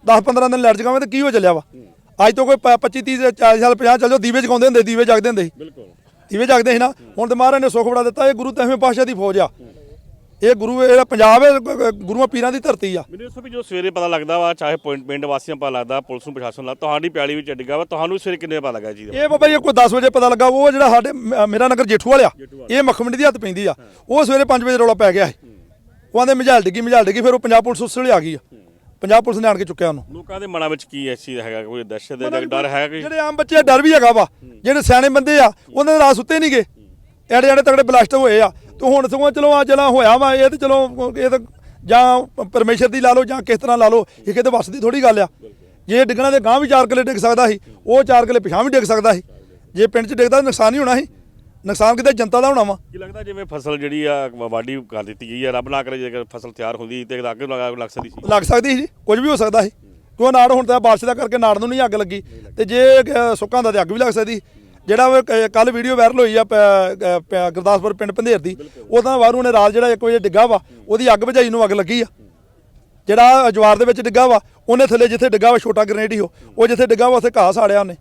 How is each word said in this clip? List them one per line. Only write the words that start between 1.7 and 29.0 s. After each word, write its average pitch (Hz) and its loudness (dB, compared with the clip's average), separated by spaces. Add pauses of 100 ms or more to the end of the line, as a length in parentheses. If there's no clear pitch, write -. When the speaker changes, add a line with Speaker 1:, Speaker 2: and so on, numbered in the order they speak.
Speaker 2:
ਹੂੰ। 123 -20 (400)
Speaker 1:
ਅੱਜ 233 2
ਤੋਂ 254 0
ਕੋਈ 269 4
ਪ-, 240 2
ਪੱਚੀ, 262 -6
ਤੀਹ, 254 -2
ਚਾਲੀ 226 2
ਸਾਲ, 240 2
ਪੰਜਾਹ 240 2
ਚੱਲ 240 0
ਜਾਓ, 262 2
ਦੀਵੇ 240 -2
ਜਗਾਉਂਦੇ 240 0
ਹੁੰਦੇ, 240 4
ਦੀਵੇ 226 0
ਜਗਦੇ 220 2
ਹੁੰਦੇ 208 -4
ਸੀ। 165 -8
Speaker 2:
ਬਿਲਕੁਲ। 151 -20 (440)
Speaker 1:
ਦੀਵੇ 208 -4
ਜਗਦੇ 247 2
ਸੀ 233 0
ਨਾ। 247 0
Speaker 2:
ਹੂੰ। 269 -12
Speaker 1:
ਹੁਣ 226 -4
ਤੇ 247 0
ਮਹਾਰਾਜ 262 2
ਨੇ 262 0
ਸੁੱਖ 226 -2
ਬੜਾ 240 -2
ਦਿੱਤਾ। 240 -2
ਇਹ 277 2
ਗੁਰੂ 254 -8
ਦਸਵੇਂ 247 -2
ਪਾਤਸ਼ਾਹ 247 0
ਦੀ 247 -8
ਫੌਜ 196 -4
ਆ। 175 2
Speaker 2:
ਹੂੰ। 123 -18 (760)
Speaker 1:
ਇਹ 233 4
ਗੁਰੂ, 240 -4
ਇਹ 254 4
ਜਿਹੜਾ 254 6
ਪੰਜਾਬ 226 4
ਹੈ, 285 4
ਗ-, 240 -8
ਗ-, 240 -4
ਗੁਰੂਆਂ 208 -4
ਪੀਰਾਂ 247 -4
ਦੀ 269 -8
ਧਰਤੀ 208 -6
ਆ। 165 -8
Speaker 2:
ਮੈਨੂੰ 202 -20
ਇਸ 254 -20
ਤੋਂ 247 -20
ਵੀ 262 -20
ਜੋ 240 -14
ਸਵੇਰੇ 185 -8
ਪਤਾ 175 -6
ਲੱਗਦਾ 165 -4
ਵਾ, 170 -2
ਚਾਹੇ 160 -6
ਪਿੰਡ, 139 -12
ਪਿੰਡ 143 -10
ਵਾਸੀਆਂ 143 -8
ਨੂੰ 135 -20
ਪਤਾ 139 -6
ਲੱਗਦਾ, 127 -8
ਪੁਲਿਸ 127 -16
ਨੂੰ, 147 -18
ਪ੍ਰਸ਼ਾਸਨ 123 -14
ਨੂੰ 127 -12
ਲੱਗਦਾ, 131 -14
ਤੁਹਾਡੀ 156 -6
ਪੈਲੀ 147 -6
ਵਿੱਚ 147 -12
ਡਿੱਗਾ 131 -10
ਵਾ, 170 -6
ਤੁਹਾਨੂੰ 170 -8
ਸਵੇਰੇ 185 -8
ਕਿੰਨੇ 160 -10
ਵਜੇ 151 -8
ਪਤਾ 135 -8
ਲੱਗਾ 107 -12
ਜੀ? 104 -20
Speaker 1:
ਇਹ 269 -6
ਬਾਬਾ 302 2
ਜੀ 302 2
ਕੋਈ 277 -2
ਦਸ 233 4
ਵਜੇ 254 0
ਪਤਾ 247 0
ਲੱਗਾ। 240 2
ਉਹ 269 2
ਜਿਹੜਾ 269 2
ਸਾਡੇ 240 2
ਮ-, 226 -2
ਮੇਰਾ 220 -2
ਨਗਰ 254 0
ਜੇਠੂ 214 -2
ਵਾਲਿਆ, 262 4
Speaker 2:
ਜੇਠੂ 135 -20
ਵਾਲਾ। 135 -6
Speaker 1:
ਇਹ 277 0
ਮੱਖ 262 0
ਮੰਡੀ 240 -6
ਦੀ 277 -2
ਹੱਥ 269 4
ਪੈਂਦੀ 196 -8
ਆ। 160 -2
Speaker 2:
ਹਾਂ। - -20 (240)
Speaker 1:
ਉਹ 277 2
ਸਵੇਰੇ 269 2
ਪੰਜ 254 0
ਵਜੇ 247 0
ਰੌਲਾ 233 2
ਪੈ 196 2
ਗਿਆ 190 2
ਸੀ। 135 -10 (100)
Speaker 2:
ਹੂੰ। 113 -20 (600)
Speaker 1:
ਉਹ 233 2
ਆਂਦੇ 262 2
ਮਝਾਲ 254 4
ਡਿੱਗੀ, 185 -4
ਮਝਾਲ 233 2
ਡਿੱਗੀ, 202 -2
ਫਿਰ 247 2
ਉਹ 254 -2
ਪੰਜਾਬ 226 0
ਪੁਲਿਸ 233 -6
ਉਸ 233 -8
ਵੇਲੇ 254 -2
ਆ 190 2
ਗਈ 160 -8
ਆ। 147 -12 (160)
Speaker 2:
ਹੂੰ। 117 -20 (420)